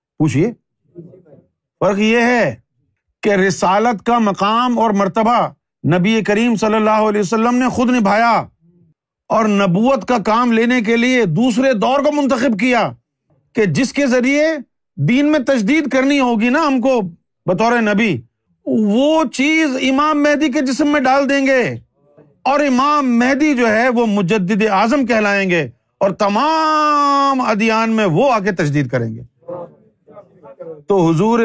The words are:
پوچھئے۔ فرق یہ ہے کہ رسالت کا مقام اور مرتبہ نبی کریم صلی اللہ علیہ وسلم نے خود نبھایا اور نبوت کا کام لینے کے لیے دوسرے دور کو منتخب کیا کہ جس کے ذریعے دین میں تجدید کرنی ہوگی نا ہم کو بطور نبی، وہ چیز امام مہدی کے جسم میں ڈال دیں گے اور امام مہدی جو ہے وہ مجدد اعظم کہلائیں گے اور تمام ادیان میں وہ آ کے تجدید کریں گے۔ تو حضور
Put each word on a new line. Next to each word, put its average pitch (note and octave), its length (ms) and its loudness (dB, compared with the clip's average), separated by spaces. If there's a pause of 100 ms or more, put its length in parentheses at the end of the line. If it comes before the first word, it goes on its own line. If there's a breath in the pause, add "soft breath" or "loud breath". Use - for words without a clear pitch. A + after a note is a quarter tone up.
(180)
پوچھئے۔ D#3 340 0 (1300)
فرق G3 180 0
یہ A3+ 220 2
ہے A3+ 360 0 (640)
کہ G#3+ 80 0
رسالت G3 760 0
کا A#3+ 120 2
مقام A3+ 600 0
اور A3+ 120 2
مرتبہ G3+ 580 0 (500)
نبی G#3+ 240 0
کریم A3 340 0
صلی G#3+ 180 0
اللہ G#3+ 160 0
علیہ G#3+ 300 0
وسلم A3+ 340 0
نے B3 140 0
خود A#3+ 220 0
نبھایا G#3+ 540 2 (840)
اور A3 160 0
نبوت G3+ 640 0
کا B3 100 0
کام A3+ 340 0
لینے A#3+ 280 2
کے A3+ 160 0
لیے A#3+ 280 2
دوسرے A#3 480 0
دور A#3 260 0
کو C#4+ 140 0
منتخب C4+ 480 0
کیا A3 320 0 (600)
کہ A3 100 2
جس F#3+ 280 0
کے C#4+ 140 -2
ذریعے B3+ 380 0 (520)
دین B3 360 0
میں D4+ 80 0
تجدید C4+ 500 0
کرنی C#4 300 0
ہوگی A#3+ 280 0
نا D4+ 180 0
ہم C4+ 140 0
کو B3+ 200 0 (460)
بطور A3+ 340 0
نبی، G#3 400 0 (460)
وہ C4 580 0
چیز D4 520 0 (140)
امام D4 320 0
مہدی D4 300 0
کے D4+ 80 -2
جسم C#4 280 -2
میں D4 120 0
ڈال C4 300 0
دیں C#4 160 0
گے A#3+ 280 0 (680)
اور C#4 180 0
امام C4+ 580 0
مہدی C4+ 360 2
جو A#3 140 0
ہے A3 200 2
وہ A#3+ 180 0
مجدد G3+ 640 0
اعظم A3+ 360 0
کہلائیں G3+ 440 0
گے D#3+ 180 0 (300)
اور G3 120 0
تمام C#4+ 1300 0
ادیان A3+ 520 0
میں A3 120 0
وہ G3+ 280 2
آ A3+ 60 2
کے G3+ 140 -2
تجدید D3 380 -2
کریں A#2 240 -4
گے۔ A#2+ 80 -14 (1700)
تو F3+ 220 2
حضور A3 340 0